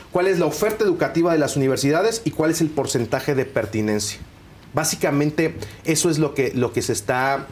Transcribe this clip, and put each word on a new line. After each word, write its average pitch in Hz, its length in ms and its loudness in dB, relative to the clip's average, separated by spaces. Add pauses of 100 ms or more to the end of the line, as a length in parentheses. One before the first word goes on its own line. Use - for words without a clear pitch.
(140)
cuál 180 140 2
es 180 120 2
la 170 60 2
oferta 208 400 0
educativa 170 480 2
de 160 40 4
las 143 200 0
universidades 143 640 2
y 151 80 -2
cuál 160 200 0
es 160 100 -2
el 156 80 2
porcentaje 135 680 -2
de 131 80 2
pertinencia. 107 760 -2 (540)
Básicamente, 151 840 0 (300)
eso 165 240 2
es 151 100 2
lo 147 160 0
que, 127 180 0
lo 123 180 0
que 120 100 -2
se 120 120 -2
está, 135 580 0